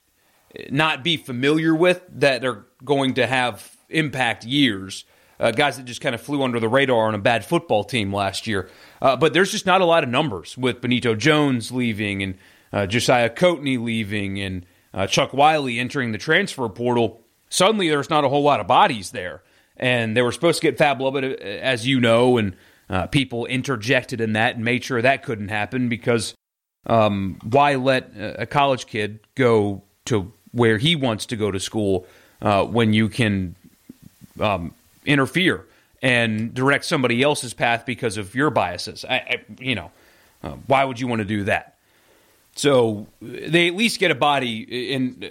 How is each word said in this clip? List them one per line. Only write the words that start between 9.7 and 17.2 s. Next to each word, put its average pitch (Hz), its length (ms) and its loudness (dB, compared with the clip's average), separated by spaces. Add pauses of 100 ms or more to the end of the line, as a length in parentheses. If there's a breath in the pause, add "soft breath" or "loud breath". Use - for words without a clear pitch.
a 185 40 2
lot 165 180 4
of 127 60 -4
numbers 120 500 -4
with 127 220 -2
Benito 120 340 0
Jones 131 560 2
leaving 107 520 -2
and 95 120 -6 (380 soft breath)
uh, 104 140 -2
Josiah 120 440 2
Coatney 143 520 0
leaving 101 580 -4
and, 92 260 -8 (280 soft breath)
uh, 95 120 -2
Chuck 135 260 0
Wiley 139 460 2
entering 123 340 -4
the 104 60 -6
transfer 160 500 -2
portal, 120 520 -2 (300)